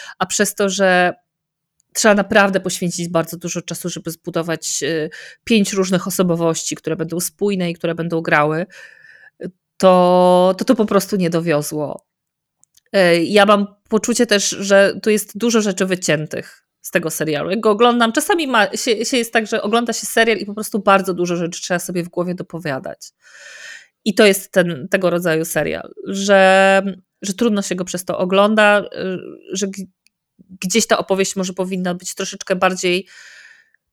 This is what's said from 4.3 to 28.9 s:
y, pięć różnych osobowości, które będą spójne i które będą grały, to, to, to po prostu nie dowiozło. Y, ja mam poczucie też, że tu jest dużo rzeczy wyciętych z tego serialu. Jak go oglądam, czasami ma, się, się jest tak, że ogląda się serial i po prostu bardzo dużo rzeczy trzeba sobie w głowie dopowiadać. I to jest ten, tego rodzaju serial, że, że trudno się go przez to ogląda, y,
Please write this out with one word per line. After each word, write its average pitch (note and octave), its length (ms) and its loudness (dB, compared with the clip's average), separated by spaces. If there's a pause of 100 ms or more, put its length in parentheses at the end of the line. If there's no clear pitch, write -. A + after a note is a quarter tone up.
y, D#3 260 -2 (340)
pięć G#3 300 2
różnych F#3 340 0
osobowości, E3+ 680 -2
które D#3+ 200 -6
będą D#3+ 240 -6
spójne F#3 520 -4
i - 20 -4
które E3 220 -4
będą E3 260 -4
grały, D#3+ 440 0 (1120)
to, F3+ 800 4
to, - 80 -4
to B3+ 100 4
po G#3+ 100 2
prostu G3+ 300 0
nie F#3 140 0
dowiozło. D#3 800 -4 (880)
Y, E3+ 280 4
ja G3+ 220 6
mam G3+ 220 4 (220)
poczucie A3 360 0
też, G#3 240 0
że G3 540 2
tu A3 60 0
jest G#3+ 280 -2
dużo A#3 240 0
rzeczy G3 240 -2
wyciętych E3 800 -4 (140)
z - 100 -16
tego E3 180 -2
serialu. D3+ 400 -4
Jak G3 100 -2
go G#3+ 120 2
oglądam, A#3+ 400 2
czasami D#4+ 360 0
ma, A3+ 280 2
się, A3 300 -2
się C4 120 -2
jest A#3 160 -4
tak, A3 140 0
że A3 140 -4
ogląda A3+ 320 -2
się - 120 -8
serial A3+ 320 0
i - 80 -8
po G3+ 80 -12
prostu G#3+ 260 -6
bardzo G3 340 2
dużo F3 220 -2
rzeczy F3 260 -6
trzeba F3 180 -4
sobie F3 240 -6
w F3 60 -12
głowie F3+ 260 -4
dopowiadać. E3 760 -10 (920)
I G#3+ 80 0
to A3 120 6
jest G3 260 2
ten, E3+ 400 0
tego F#3 180 0
rodzaju E3+ 360 0
serial, D3+ 480 -4 (120)
że, G3 760 4 (400)
że G3 120 -6
trudno G#3 280 0
się G3 140 -4
go F3+ 100 -6
przez - 200 -10
to - 120 -4
ogląda, G#3 640 4
y, F#3 360 -6 (340)